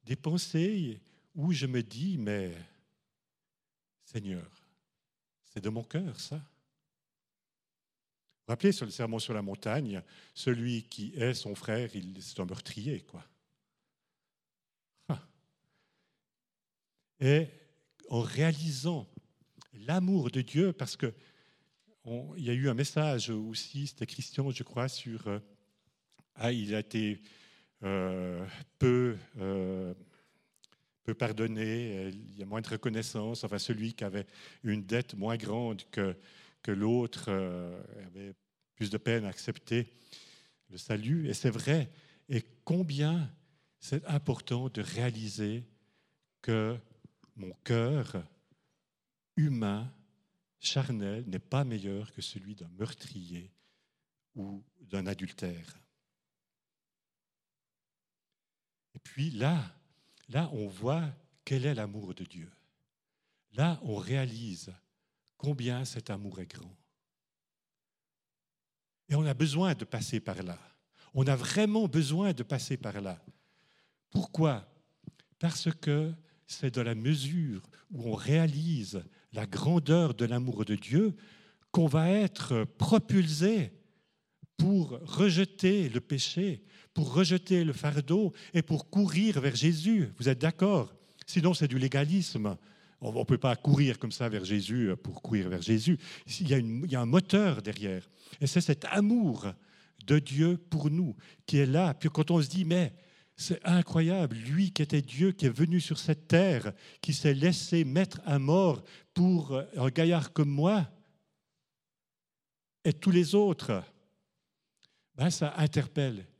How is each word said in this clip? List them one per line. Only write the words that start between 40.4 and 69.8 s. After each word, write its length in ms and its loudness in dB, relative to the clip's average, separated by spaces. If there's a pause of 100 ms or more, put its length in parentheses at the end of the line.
le 80 -16
salut. 500 -2
Et 60 -2
c'est 160 0
vrai, 400 0 (380)
et 140 -2 (220)
combien 640 0 (480)
c'est 280 -6
important 640 -2
de 100 -6
réaliser 840 -4 (760)
que 380 0 (580)
mon 160 -12 (120)
cœur 600 0 (1120)
humain, 560 0 (640)
charnel, 680 -4
n'est 120 -6
pas 260 -4
meilleur 480 -6
que 100 -14
celui 320 -12
d'un 240 -18
meurtrier 720 -12 (840)
ou 300 -10 (160)
d'un 260 -8
adultère. 720 -8 (3250)
Et 60 -20
puis 300 -6
là, 300 0 (680)
là, 240 -2
on 160 -6
voit 360 -2 (400)
quel 220 0
est 80 0
l'amour 400 -8
de 100 -12
Dieu. 260 -16 (1000)
Là, 300 0
on 140 -4
réalise 760 -4 (640)
combien 480 -4
cet 240 -10
amour 320 -8
est 60 -10
grand. 280 -18 (2250)
Et 80 2
on 100 2
a 80 0
besoin 400 2
de 100 -6